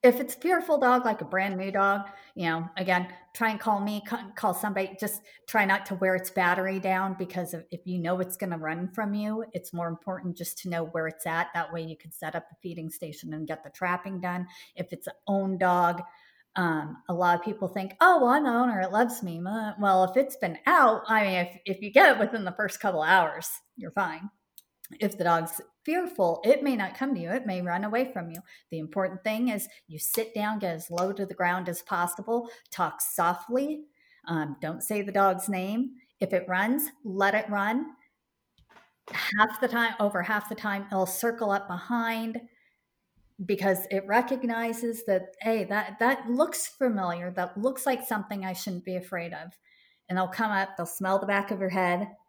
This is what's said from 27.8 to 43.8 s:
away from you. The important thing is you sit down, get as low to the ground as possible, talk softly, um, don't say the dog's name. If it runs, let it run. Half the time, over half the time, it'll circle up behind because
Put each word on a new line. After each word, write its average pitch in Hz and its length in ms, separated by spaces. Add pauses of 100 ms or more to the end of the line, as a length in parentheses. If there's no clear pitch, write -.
away 247 280
from 170 180
you. 170 120 (280)
The 160 80
important 185 460
thing 220 240
is 208 200 (200)
you 156 100
sit 220 360
down, 214 260
get 180 160
as 165 140
low 180 240
to 196 120
the 185 80
ground 180 340
as 170 140
possible, 208 680 (200)
talk - 300
softly, 269 840 (400)
um, 151 340
don't 165 220
say 208 200
the 196 100
dog's 196 360
name. 208 480 (240)
If 196 140
it 180 140
runs, 214 420 (140)
let 196 300
it 214 160
run. 214 460 (1120)
Half 220 500
the 247 80
time, 233 320
over 202 220
half 208 260
the 214 60
time, 202 320
it'll 190 200
circle 233 440
up 196 180
behind 226 720 (1040)
because 190 460